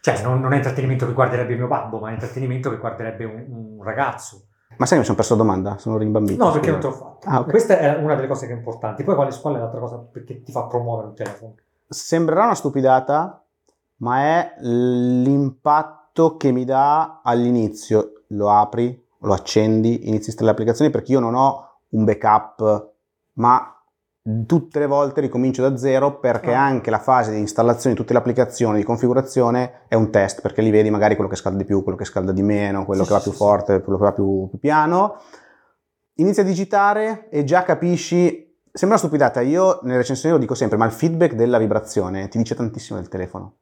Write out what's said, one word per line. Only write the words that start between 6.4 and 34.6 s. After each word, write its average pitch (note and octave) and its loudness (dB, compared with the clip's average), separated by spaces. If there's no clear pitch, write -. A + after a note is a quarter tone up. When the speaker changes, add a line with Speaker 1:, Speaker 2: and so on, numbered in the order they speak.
Speaker 1:
No, E3+ 6
perché D3+ 0
Speaker 2:
scusa. - 2
Speaker 1:
non C#3+ -2
te D3 -6
l'ho - -18
fatto. - -16
Speaker 2:
Ah, B2+ 0
ok. A#2+ -6
Speaker 1:
Questa G3+ 4
è D3 2
una D3+ 0
delle C3+ 2
cose C3+ -6
che A#2 -10
è A#2+ -8
importante. A2+ -8
Poi - 0
qual, C#3 -2
qual D3 -4
è - -6
l'altra A2+ -8
cosa A#2+ -10
perché - -18
ti - -20
fa A#2+ -6
promuovere A#2 -6
un G2+ -20
telefono? A2 -14
Speaker 2:
Sembrerà E3 0
una A#3 2
stupidata, C#3 0
ma A#2+ -2
è D#3+ 0
l'impatto C3 0
che C#3+ 0
mi B2+ -2
dà C#3+ 0
all'inizio. A#2+ 0
Lo G#2 0
apri, A#2+ 2
lo G2+ 0
accendi, A2 2
inizi G#2+ -2
a A2+ -8
installare - -4
le A2 6
applicazioni, A2+ 2
perché G#2+ -2
io C3+ 4
non A#2 -2
ho - 0
un A2 0
backup, G#2+ 0
ma B2 2
tutte D#3 0
le D3 0
volte C#3+ 0
ricomincio C3 -2
da C3+ 2
zero, C3+ 0
perché A#2+ 0
Speaker 1:
Ah. C3 4
Speaker 2:
anche B2+ 0
la G#2+ 2
fase A#2+ 2
di G#2+ -4
installazione A#2 0
di B2 -6
tutte A2+ -4
le A#2+ 4
applicazioni, A#2 0
di G2+ 0
configurazione, B2 0
è - -2
un A2 2
test, G2 0
perché - -2
li A2 4
vedi G#2+ 4
magari G#2+ 2
quello G2 -2
che G2 -6
scalda G2 -4
di G2 -2
più, G2 0
quello F2+ -6
che F2+ -8
scalda F#2+ -4
di F#2+ 0
meno, G2+ 0
quello F#2+ -2
Speaker 1:
Sì, F2+ -4
Speaker 2:
che G#2 2
va F#2+ 4
Speaker 1:
sì, - -6
Speaker 2:
più F#2+ -8
Speaker 1:
sì, G#2 0
Speaker 2:
forte, G2+ 4
Speaker 1:
sì. F#2 0
Speaker 2:
quello G2 -2
che G#2 2
va G2+ 4
più, G2 -2
più G2 -14
piano. E3 0